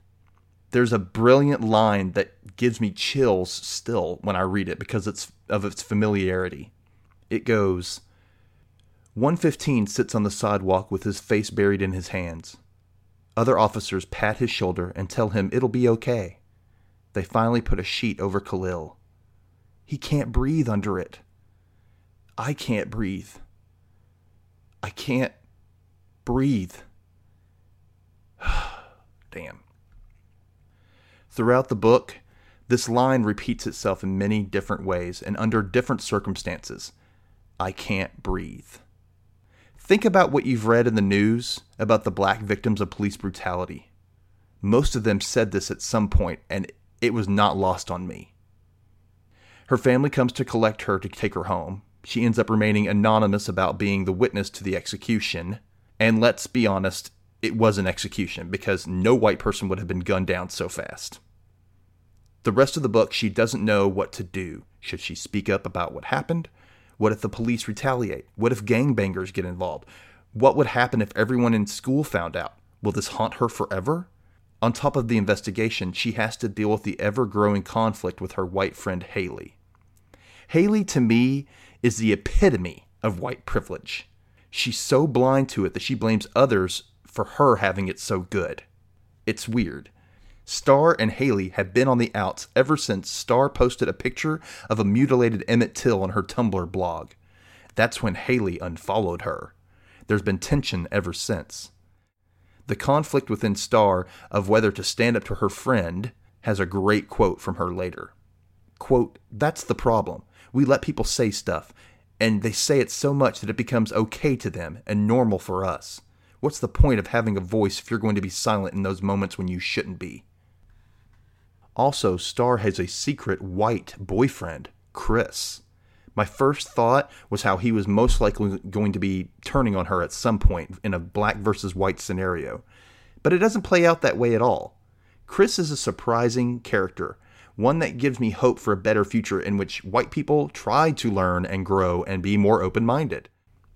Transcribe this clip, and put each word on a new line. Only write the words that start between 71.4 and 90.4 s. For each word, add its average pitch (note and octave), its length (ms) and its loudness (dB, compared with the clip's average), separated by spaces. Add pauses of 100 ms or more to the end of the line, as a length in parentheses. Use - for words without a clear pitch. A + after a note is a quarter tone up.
in G#2 120 2
school C3+ 380 -2
found E2+ 320 -4
out? E2+ 180 -8 (260)
Will G#2 120 0
this G#2 160 -4
haunt - 260 -4
her A#2+ 140 0
forever? A#2+ 580 -4 (560)
On A2+ 100 2
top C#3+ 220 -2
of B2 140 0
the A#2 100 4
investigation, G2+ 720 -2
she A#2 200 -4
has A2 240 -2
to A#2 120 -4
deal G#2 220 -2
with G#2+ 140 0
the G#2 160 -6
ever-growing G#2 640 0
conflict A2 560 -2
with F#2 120 -8
her F#2 140 -4
white F#2 300 -2
friend F2+ 260 -6
Haley. A1+ 540 -8 (920)
Haley, G3+ 380 4
to - 160 0
me, B2 480 4 (340)
is A2+ 160 2
the A2 140 4
epitome G2+ 720 2 (160)
of G2 180 -2
white - 260 -8
privilege. - 600 -6 (420)
She's - 280 -4
so D3 280 4
blind C3 440 4
to G2 140 0
it F#2+ 100 -2
that - 80 -6
she - 120 -4
blames A2 400 0
others G#2+ 500 4 (200)
for - 200 -6
her C3 320 4
having F#2+ 300 0
it F#2 140 -6
so G2 200 -4
good. F#2 440 -6 (600)
It's - 240 -6
weird. F2+ 420 -4 (540)